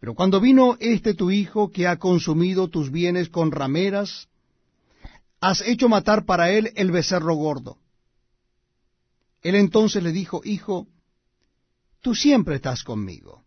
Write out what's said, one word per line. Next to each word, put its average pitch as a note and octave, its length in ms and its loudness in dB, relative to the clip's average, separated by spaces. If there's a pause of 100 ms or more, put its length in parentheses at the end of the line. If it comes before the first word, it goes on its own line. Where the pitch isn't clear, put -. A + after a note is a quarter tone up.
Pero A2+ 140 -10
cuando F#3+ 260 2
vino B3+ 400 6
este A3 340 0
tu F3 160 0
hijo G3+ 400 0
que F3+ 160 -2
ha F3 120 0
consumido F3+ 680 0
tus D#3 220 -4
bienes F3 380 -2
con D#3+ 240 -2
rameras, F3+ 760 -4 (1120)
has F3+ 200 0
hecho A#3+ 280 0
matar G#3+ 360 2
para F3 260 2
él G#3+ 240 0
el F#3+ 160 0
becerro E3+ 440 -2
gordo". D3 440 -6 (1600)
Él F3+ 120 -2
entonces G3+ 480 2
le E3+ 100 -2
dijo: F3+ 320 -8
Hijo, G3 440 -8 (1120)
tú A#3+ 140 -2
siempre G3+ 420 2
estás B2+ 260 -8
conmigo G#2 640 -12